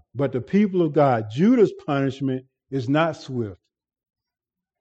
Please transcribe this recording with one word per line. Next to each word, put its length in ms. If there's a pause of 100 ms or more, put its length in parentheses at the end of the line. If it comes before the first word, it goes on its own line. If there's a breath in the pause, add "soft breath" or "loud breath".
(140)
But 180
the 100
people 400
of 100
God, 400
Judah's 400 (140)
punishment 580 (260)
is 180
not 280
swift. 420 (1200)